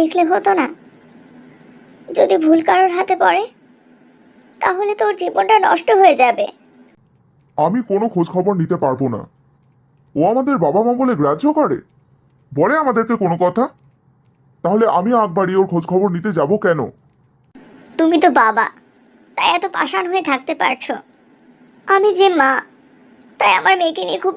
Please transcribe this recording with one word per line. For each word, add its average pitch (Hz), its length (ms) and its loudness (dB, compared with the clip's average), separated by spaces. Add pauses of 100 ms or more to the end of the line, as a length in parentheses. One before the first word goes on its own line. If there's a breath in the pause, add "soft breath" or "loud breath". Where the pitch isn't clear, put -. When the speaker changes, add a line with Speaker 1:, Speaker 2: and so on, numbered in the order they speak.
Speaker 1:
দেখলে 330 200 0 (100)
হতো 392 180 0 (100)
না? 254 60 -2 (1500)
যদি 392 160 2 (100)
ভুল 320 240 4
কারোর 370 280 2
হাতে 381 260 -2
পড়ে, 370 220 2 (1160)
তাহলে 392 380 -2
তো 427 100 -2
ওর 403 140 -2
জীবনটা 381 340 0 (100)
নষ্ট 339 220 0 (120)
হয়ে 339 220 6
যাবে। 233 240 2 (1120)
Speaker 2:
আমি 175 200 0 (120)
কোনো 202 240 0
খোঁজ 170 200 0
খবর 185 180 0 (100)
নিতে 180 220 -2
পারবো 131 300 -2
না। 98 60 -8 (960)
ও 135 60 0 (120)
আমাদের 262 320 0
বাবা 156 220 2
মা 240 140 2
বলে 254 200 0
গ্রাহ্য 151 260 0 (140)
করে, 180 180 -2 (760)
বলে 185 300 0
আমাদেরকে 233 400 -2
কোনো 170 220 0
কথা, 180 200 0 (1000)
তাহলে 208 200 2 (140)
আমি 196 120 -2 (120)
আগ 196 160 -2
বাড়িয়ে 190 220 2
ওর 185 120 2
খোঁজ 170 200 0
খবর 190 240 2
নিতে 202 220 -4
যাব 151 120 0 (140)
কেন? 165 160 0 (1160)
Speaker 1:
তুমি 330 260 2
তো 349 40 6 (140)
বাবা, 220 240 0 (680)
তাই - 200 0
এত 359 80 -6 (120)
পাষাণ 370 340 -4
হয়ে 370 200 -2
থাকতে 269 220 -4 (100)
পারছো। - 320 -4 (1000)
আমি 392 140 2 (100)
যে 392 80 4 (140)
মা, 269 100 2 (880)
তাই - 220 2
আমার 381 200 2
মেয়েকে 330 280 -4
নিয়ে 349 160 -6
খুব 370 120 -2